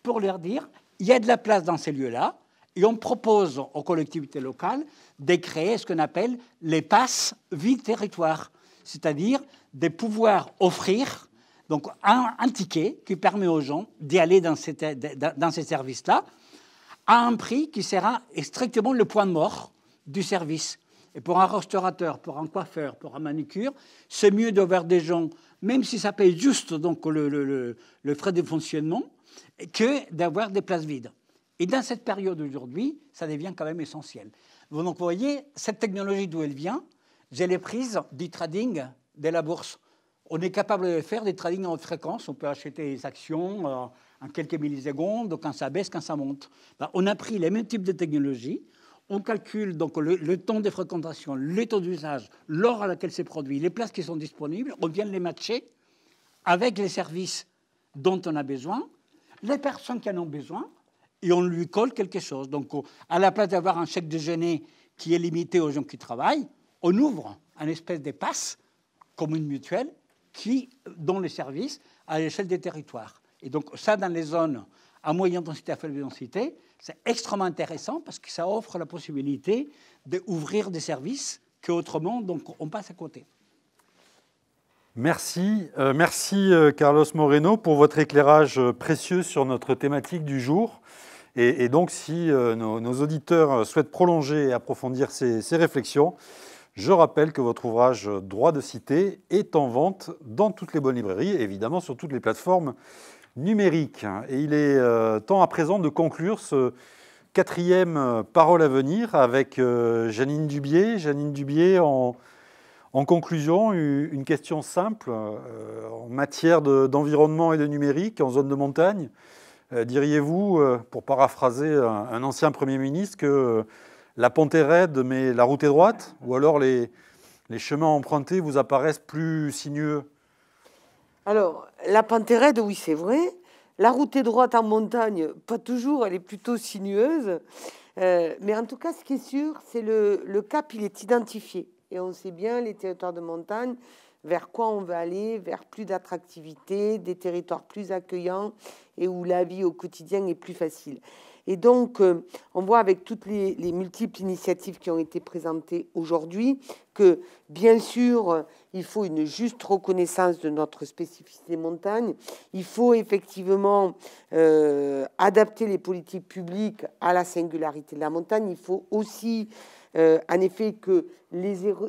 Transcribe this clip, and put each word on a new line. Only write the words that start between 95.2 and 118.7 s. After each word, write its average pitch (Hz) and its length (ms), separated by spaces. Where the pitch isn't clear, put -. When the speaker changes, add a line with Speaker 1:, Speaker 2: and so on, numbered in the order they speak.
Speaker 2:
ces 160 160
réflexions, 156 580
je 107 180
rappelle 160 400
que - 80
votre 117 240
ouvrage 117 440
Droit 104 300
de 147 80
cité 160 680
est 196 260
en 143 120
vente 156 420
dans 139 260
toutes - 240
les 160 60
bonnes 131 160
librairies, 110 340
évidemment 117 500
sur 135 160
toutes 151 160
les 123 80
plateformes 156 540
numériques. 165 680
Et 135 140
il 151 100
est, 147 240
euh, 113 440
temps 190 200
à 175 60
présent 170 320
de 165 100
conclure 165 500
ce 131 360
quatrième, 175 640
euh, 120 260
Parole 165 380
à 156 80
venir 139 460
avec, 135 440
euh, 117 520
Janine 139 360
Dubié. 151 520
Janine 147 340
Dubié, 151 460
en, 131 360
en 135 120
conclusion, 170 680
u-, 151 400
une 135 120
question 156 360
simple. 196 500
Euh, 110 800
en 113 180
matière 143 540
de, 135 240
d'environnement 151 640
et 160 60
de 147 80
numérique, 147 540
en 135 100
zone 135 180
de 139 60
montagne, 143 560